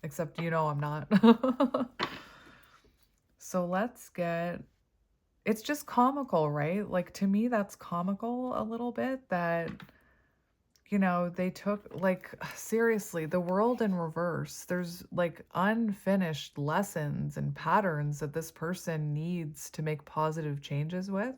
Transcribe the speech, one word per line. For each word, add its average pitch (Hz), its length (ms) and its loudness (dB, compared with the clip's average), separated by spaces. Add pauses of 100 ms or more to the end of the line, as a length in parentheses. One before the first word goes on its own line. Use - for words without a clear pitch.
Except, 156 380 -6
you 165 100 -2
know, 160 160 2
I'm 147 140 0
not. 147 300 -4
<laughs> 247 1080 4 (1200)
So 180 220 -2
let's 196 420 -4
get, 170 540 -4 (840)
it's 214 180 0
just 294 220 -4
comical, 247 640 2
right? 151 400 0
Like, 180 260 -2
to - 120 0
me, 202 220 4
that's 214 260 0
comical 226 840 -4
a - 60 -2
little 233 300 -4
bit 254 380 -4
that, 170 380 0 (1200)
you 202 120 0
know, 175 280 2
they 180 220 -2
took, 208 420 -4
like, 185 380 0 (240)
seriously, 214 720 0
the 175 140 0
world 202 420 2
in 202 140 2
reverse. 165 680 -2
There's, 180 460 -4
like, 170 320 -2 (120)
unfinished 196 1000 0
lessons 147 800 -2
and 143 180 -2
patterns 147 680 2
that 147 120 -4
this 160 200 -6
person 160 600 -4
needs 156 580 -4
to - 120 -8
make 156 220 -2
positive 156 580 -2
changes 165 480 -4
with. 202 280 0